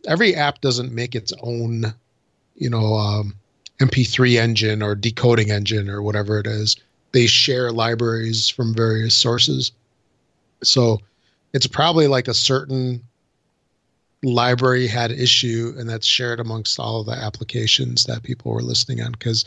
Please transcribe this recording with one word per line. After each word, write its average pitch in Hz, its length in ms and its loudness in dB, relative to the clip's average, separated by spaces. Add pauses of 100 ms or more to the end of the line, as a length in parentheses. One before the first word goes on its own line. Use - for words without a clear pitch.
every 180 300 2
app 147 240 -2
doesn't 123 320 -2
make 120 240 -6
its - 160 -6 (100)
own, 113 520 -4 (640)
you 131 120 -2
know, 110 260 2
um, 104 400 -2 (440)
M 131 80 4
P 127 160 2
three 120 340 4
engine 110 460 2
or 104 120 0
decoding 113 540 2
engine 104 400 0
or 104 140 -6
whatever 104 360 0
it 104 60 -4
is. 107 300 -2 (380)
They 120 120 6
share 123 460 2
libraries 113 800 0
from 113 260 -2
various 113 400 2
sources. 120 560 0 (920)
So 117 380 2 (540)
it's 131 140 0
probably, 160 400 4
like, 127 200 2
a 120 60 -2
certain 131 680 -2 (1200)
library 123 640 2
had 117 240 -2
issue, 117 680 0
and 117 120 -10
that's 113 160 -8
shared 120 340 -2
amongst 113 400 -6
all 113 200 -4
of 107 60 -6
the 117 80 -6
applications 120 920 -2
that 117 180 -6
people 123 280 -8
were 57 100 -2
listening 117 400 -4
on. 120 140 -6
'Cause, 113 320 -4